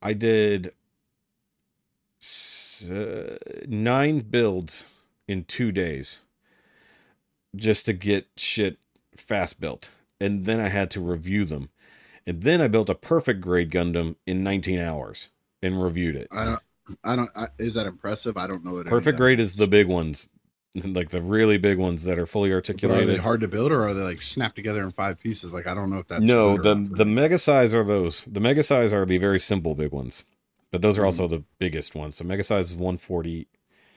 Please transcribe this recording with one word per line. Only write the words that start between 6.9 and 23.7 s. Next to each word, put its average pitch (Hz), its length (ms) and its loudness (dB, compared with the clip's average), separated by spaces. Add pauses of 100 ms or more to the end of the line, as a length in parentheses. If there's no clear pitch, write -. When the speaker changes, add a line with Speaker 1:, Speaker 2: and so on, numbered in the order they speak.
Speaker 1:
just 107 300 0
to 113 60 0
get 95 440 0
shit - 420 -2 (380)
fast - 440 -4
built. - 300 -10 (300)
And 101 260 -2
then 113 140 0
I 104 80 0
had 95 240 -2
to 101 80 -8
review 90 440 -2
them. 73 260 -8 (560)
And 87 160 -6
then 165 180 4
I 139 80 2
built 104 220 2
a 90 40 2
perfect 131 460 0
grade 87 300 0
Gundam 85 460 0 (100)
in 92 180 -2
nineteen 95 360 -2
hours 73 500 -8 (320)
and 92 200 -2
reviewed 85 340 0
it. - 140 -10
Speaker 2:
I 107 140 -6
don't, 113 180 -4 (420)
I 120 120 0
don't, 120 200 -4
I, 113 100 -8 (120)
is 110 160 -4
that 110 120 -2
impressive? 101 500 -6
I 92 100 -4
don't 90 180 -8
know 90 100 -8
what 87 140 -8
any 120 140 2
of - 20 -10
Speaker 1:
Perfect 151 60 4
Speaker 2:
that 123 80 -2
Speaker 1:
grade 127 220 6
is 95 140 0
Speaker 2:
is. - 0 -
Speaker 1:
the 104 120 4
big 101 200 8
ones, 82 420 -2 (300)
<laughs> - 160 -20 (100)
like, 90 260 -4
the 87 120 -4
really 107 360 4
big 98 200 4
ones 87 260 0
that 87 140 0
are 85 80 -2
fully 101 260 2 (180)
Speaker 2:
But 101 200 0
are 95 120 4
Speaker 1:
articulated. 98 40 4
Speaker 2:
they 95 120 2
hard 113 240 0
to 104 60 -2
build, 113 240 0